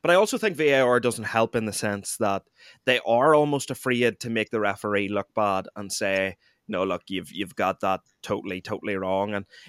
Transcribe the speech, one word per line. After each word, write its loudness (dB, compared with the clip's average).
But 2
I 8
also 2
think -2
V 2
A 4
R 4
doesn't -2
help 0
in -2
the -4
sense -4
that 0
they 2
are 4
almost 2
afraid 0
to -8
make -2
the -2
referee 0
look -4
bad 0
and -12
say, -2
"No, -2
look, -4
you've, -8
you've -8
got -2
that -2
totally, -6
totally -6
wrong." -2
And, -6